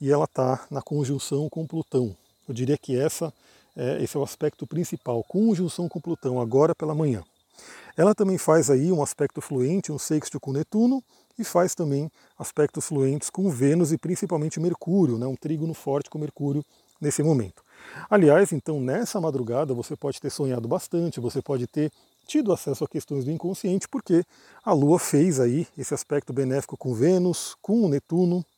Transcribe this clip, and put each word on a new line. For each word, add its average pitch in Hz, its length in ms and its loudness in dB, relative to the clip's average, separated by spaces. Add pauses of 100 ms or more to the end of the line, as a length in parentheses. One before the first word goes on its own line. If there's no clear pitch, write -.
e 139 100 0
ela 147 160 4
tá 127 440 0
na 143 100 -8
conjunção 143 680 -4
com 160 180 -8
Plutão. 131 500 -2 (320)
Eu 131 60 -8
diria 127 240 0
que 131 180 -4
essa 156 360 -2 (440)
é, 131 260 -2
esse - 140 -4
é 143 40 -2
o - 20 0
aspecto - 440 -6
principal, 143 580 -4
conjunção 180 640 0
com 165 120 -10
Plutão, 127 400 -2
agora 135 340 4
pela 156 200 -4
manhã. 139 300 0 (720)
Ela 202 180 6
também 190 240 0
faz 156 320 4
aí 143 220 4
um 151 100 2
aspecto - 380 -4
fluente, 147 500 -2
um 143 80 -6
sexto 151 400 -4
com 135 140 -8
Netuno, 233 500 0 (340)
e 233 60 -6
faz 180 320 2
também 147 340 -2 (300)
aspectos - 480 -2
fluentes 139 440 0
com 190 200 0
Vênus 143 420 2
e 160 60 2
principalmente 160 600 -4
Mercúrio, 165 580 2
né? 123 80 -4
Um 131 80 -4
trígono 156 400 -4
forte 139 340 -4
com 151 100 -10
Mercúrio 143 460 -4 (360)
nesse 147 240 0
momento. 123 400 0 (440)
Aliás, 180 440 6
então, 151 280 -4
nessa 175 400 -4
madrugada 135 540 -2
você 120 220 -6
pode - 240 -8
ter 143 100 -8
sonhado 127 380 -4
bastante, 170 500 -2
você 120 240 -4
pode 123 240 -4
ter 151 240 -2 (360)
tido 247 260 2
acesso 151 320 -2
a - 40 -2
questões 139 360 -6
do 135 60 -2
inconsciente, 180 580 -4
porque 180 360 0 (400)
a 208 80 0
Lua 151 260 4
fez 151 420 2
aí 127 260 2 (100)
esse 139 160 -10
aspecto 147 400 -4
benéfico 131 440 -2
com 127 180 -4
Vênus, 180 680 2
com 226 220 2
o 185 60 4
Netuno, 175 560 2 (140)